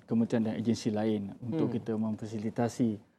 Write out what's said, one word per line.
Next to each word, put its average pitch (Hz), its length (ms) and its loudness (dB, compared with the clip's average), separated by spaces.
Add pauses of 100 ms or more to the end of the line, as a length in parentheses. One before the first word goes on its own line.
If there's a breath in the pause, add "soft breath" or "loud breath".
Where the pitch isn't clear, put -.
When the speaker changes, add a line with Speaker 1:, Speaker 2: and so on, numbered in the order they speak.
Speaker 1:
kementerian 117 400 2
dan 107 80 -2
agensi 110 400 0
lain 107 480 0
untuk 147 240 0
Speaker 2:
Hmm. 123 80 -2
Speaker 1:
kita 117 240 -4
memfasilitasi, 110 1040 -2 (160)